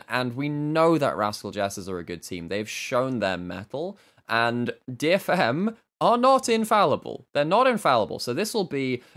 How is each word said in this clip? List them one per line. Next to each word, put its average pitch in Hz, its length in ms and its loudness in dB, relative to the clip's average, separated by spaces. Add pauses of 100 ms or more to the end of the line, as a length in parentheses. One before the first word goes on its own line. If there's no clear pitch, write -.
And 123 280 -2
we 143 120 -4
know 156 480 2
that 123 200 0
Rascal 104 340 -4
Jesters 98 380 -4
are 92 100 -6
a 85 60 -8
good 87 180 -10
team. 85 260 -10
They've 104 220 -4
shown 131 480 -2
their 95 180 0
mettle, 98 640 -10 (300)
and 117 440 0 (240)
D 151 160 2
F 196 160 0
M 175 480 0 (260)
are 208 140 4
not 262 320 4
infallible. 214 840 2
They're 147 100 2
not 208 220 4
infallible. 156 520 2
So - 140 -4
this 190 220 -4
will 208 100 0
be 131 380 -2 (140)